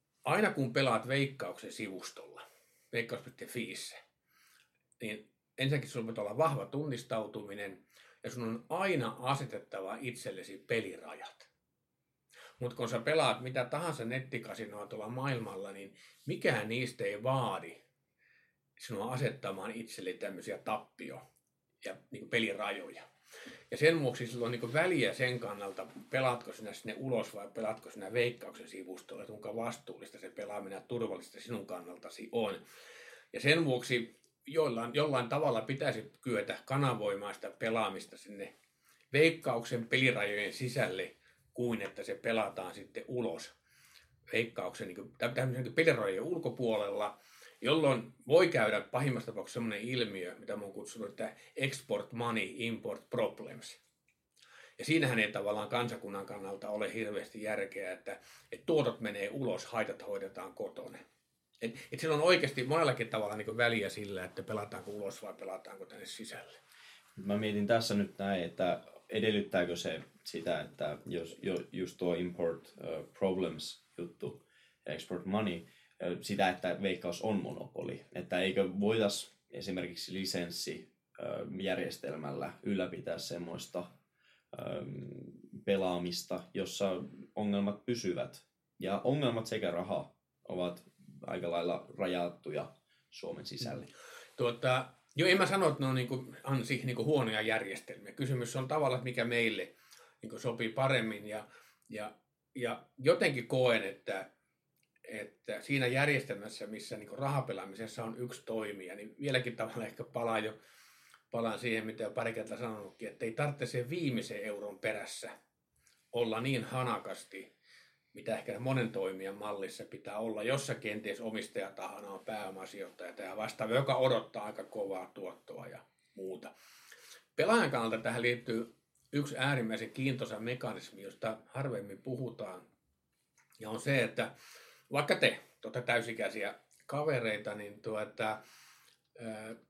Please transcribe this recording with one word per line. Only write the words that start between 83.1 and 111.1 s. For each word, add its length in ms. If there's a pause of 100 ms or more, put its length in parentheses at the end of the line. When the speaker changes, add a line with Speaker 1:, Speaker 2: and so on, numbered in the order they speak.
Speaker 2:
semmoista, 720 (680)
ö, 240 (800)
pelaamista, 800 (100)
jossa 360 (440)
ongelmat 500
pysyvät. 580 (360)
Ja 260
ongelmat 420
sekä 240
raha 460 (320)
ovat 360 (420)
aika 240
lailla 360 (120)
rajattuja 760 (360)
Suomen 360
sisälle. 400
Speaker 1:
Mm. 60 (440)
Tuota, 580 (220)
joo, 120
en 100
mä 80
sano, 220
että 120
ne 60
on 80
niinku, 400 (100)
ansi 400
niinku 200
huonoja 360
järjestelmiä. 720
Kysymys 440
on 120
tavallaan, 300
että 60
mikä 200
meille 500 (480)
niinku 160
sopii 300
paremmin. 580
Ja, 220 (400)
ja, 260 (400)
ja 320 (120)
jotenkin 500
koen, 340
että, 480 (760)
että 580
siinä 240
järjestelmässä, 800
missä 300
niinku 200
rahapelaamisessa 880
on 140
yksi 280
toimija, 480
niin 240
vieläkin 380
tavalla 300
ehkä 180
palaa 340
jo, 200 (720)